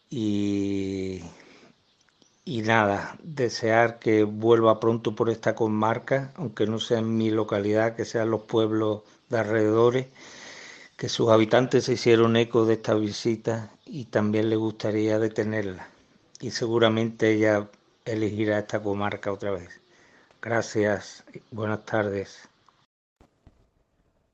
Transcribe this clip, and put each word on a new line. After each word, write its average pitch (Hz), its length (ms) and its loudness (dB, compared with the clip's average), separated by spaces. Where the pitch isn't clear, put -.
Y, 101 1120 -2
y 117 180 -4
nada, 107 600 2
desear 117 760 0
que 107 260 4
vuelva 110 560 4
pronto 117 340 0
por 113 160 0
esta 110 240 -2
comarca, 113 840 -2
aunque 120 300 -4
no 110 120 -2
sea 113 200 -2
en 113 180 -2
mi 110 140 0
localidad, 107 680 0
que 110 80 -4
sean 113 260 -2
los 107 120 -2
pueblos 110 600 0
de 120 100 -2
alrededores, 113 680 2
que 120 120 -6
sus - 220 0
habitantes 120 540 4
se 131 100 -2
hicieron 113 420 4
eco 117 280 2
de 113 100 2
esta 110 200 -2
visita 107 760 -2
y 139 220 -12
también 107 420 0
les 110 100 0
gustaría 110 600 -2
de 113 120 0
tenerla. 107 580 -4
Y 123 100 -10
seguramente 113 840 0
ella 107 360 2
elegirá 107 560 -2
esta 107 220 -6
comarca 101 500 -4
otra 101 180 -8
vez. 90 300 -10
Gracias, 107 840 -4
buenas 107 340 -6
tardes. 101 640 -4